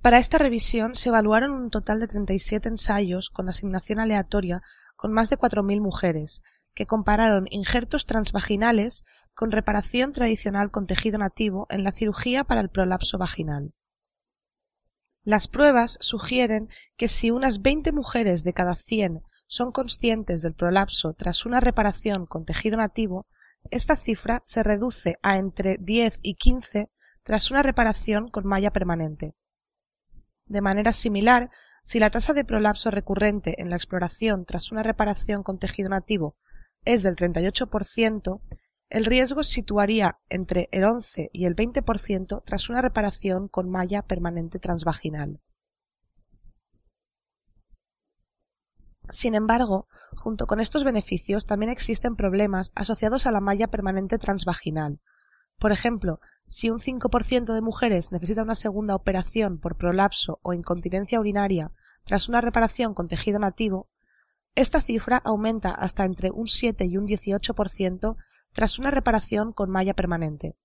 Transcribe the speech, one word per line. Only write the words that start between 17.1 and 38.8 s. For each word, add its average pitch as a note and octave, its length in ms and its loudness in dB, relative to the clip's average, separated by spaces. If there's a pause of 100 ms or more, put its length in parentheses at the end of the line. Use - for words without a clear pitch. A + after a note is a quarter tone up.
unas B3 280 0
veinte D4 300 2
mujeres A3 540 0
de F3 80 0
cada F3+ 240 0
cien F#3+ 460 -2 (260)
son B3 240 -4
conscientes A3 680 -2
del D#3+ 140 -4
prolapso F3 600 0
tras - 300 -4
una A#3+ 140 0
reparación G#3 680 2
con E3 180 -10
tejido A3 320 -2
nativo, G#3 500 -2 (460)
esta C4 240 2
cifra - 480 -2
se - 180 -2
reduce G#3 640 0
a G3 120 4
entre F#3+ 440 -2
diez A3 420 0
y F3 140 -4
quince B3 560 6 (320)
tras G#3+ 260 0
una C#4 140 4
reparación A3+ 680 2
con G3 160 -4
malla G3 240 2
permanente. D#3+ 640 -2 (1120)
De G3+ 120 -2
manera G3+ 320 2
similar, A#3 580 4 (320)
si - 160 -4
la G#3+ 120 6
tasa - 220 0
de C#4+ 120 2
prolapso G#3+ 480 0
recurrente G3+ 680 0
en F3 80 -6
la F3 60 -2
exploración F3+ 720 -2
tras - 260 -6
una A3 140 -4
reparación G#3 580 0
con F#3+ 160 -6
tejido F#3+ 300 -4
nativo F#3+ 480 -2 (480)
es A#3 180 4
del F3+ 140 2
treinta F3 240 0
y F#3 80 2
ocho - 180 -2
por G3+ 180 -4
ciento, G#3+ 580 -2 (460)